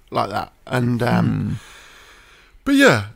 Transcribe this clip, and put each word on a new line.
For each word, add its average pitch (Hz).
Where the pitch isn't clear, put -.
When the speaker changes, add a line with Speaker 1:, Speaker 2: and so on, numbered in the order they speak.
Speaker 1:
like 113
that. -
And, 120
um, 117
Speaker 2:
Hmm. 104
Speaker 1:
But 277
yeah, 180